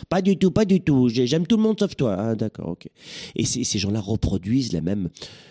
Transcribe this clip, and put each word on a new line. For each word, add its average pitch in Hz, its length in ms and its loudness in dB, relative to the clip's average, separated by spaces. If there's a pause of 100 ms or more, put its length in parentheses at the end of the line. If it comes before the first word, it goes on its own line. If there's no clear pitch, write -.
Pas 190 120 0
du 190 160 2
tout, 185 140 4
pas 214 140 2
du 185 140 4
tout, 127 300 4
j'ai, 123 180 2
j'aime 160 180 0
tout 226 120 2
le 214 60 2
monde 220 140 2
sauf 202 200 -2
toi. » 117 200 0
Ah, 113 180 -2
d'accord, 107 340 -6
ok. - 180 -10 (480)
Et - 80 0
ces, 117 220 -2
ces 107 140 -2
gens-là 98 200 0
reproduisent 104 720 0
la 82 100 -2
même, 90 280 -2 (420)